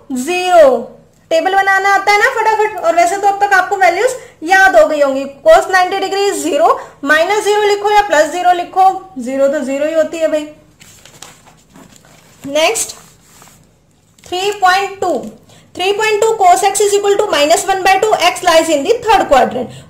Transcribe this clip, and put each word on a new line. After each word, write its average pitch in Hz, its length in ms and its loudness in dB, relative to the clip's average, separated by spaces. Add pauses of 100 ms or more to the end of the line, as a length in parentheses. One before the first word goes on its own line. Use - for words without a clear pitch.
(160)
zero। 330 640 2 (540)
Table 330 240 0
बनाना 392 380 2
आता 392 180 0
है 415 80 2
ना 480 120 2
फटाफट, 427 480 -2
और 330 160 0
वैसे 349 220 0
तो 403 100 -2
अब 392 160 0
तक 403 100 0
आपको 370 240 0
values 381 380 0 (280)
याद 381 340 2
हो 311 100 6
गई 302 140 -4
होंगी। 269 220 -2 (240)
cos 339 240 4
ninety 370 280 0
degree 392 340 -2
zero, 320 460 0 (260)
minus 339 380 0
zero 415 200 0
लिखो 403 280 0
या 415 100 4
प्लस 311 300 0
ज़ीरो 359 220 0
लिखो, 370 360 0 (300)
ज़ीरो 269 280 -2
तो 311 140 -2
ज़ीरो 277 240 -4
ही 320 80 -4
होती 330 240 -2
है 320 100 0
भाई। 302 200 -4 (2000)
नेक्स्ट, 320 460 -2 (1300)
थ्री 381 280 -4 (100)
पॉइंट 381 400 0
टू, 339 160 -2 (580)
थ्री 370 180 -2
पॉइंट 427 280 -2
टू 440 60 2 (100)
cos 381 260 4
x 392 180 0
is 403 120 2
equal 403 240 0
to 427 100 0
minus 302 400 0
one 381 160 -2
by 381 160 4
two, 440 140 0 (100)
x 349 200 -2
lies 320 260 2
in 285 160 0
the 440 80 0 (100)
third 415 240 2
quadrant। 240 500 -2 (120)